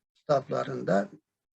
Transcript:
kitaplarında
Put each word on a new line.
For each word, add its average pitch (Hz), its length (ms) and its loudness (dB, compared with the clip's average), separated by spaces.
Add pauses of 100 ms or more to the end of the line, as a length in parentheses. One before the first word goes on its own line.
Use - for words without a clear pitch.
(140)
kitaplarında 135 960 0 (480)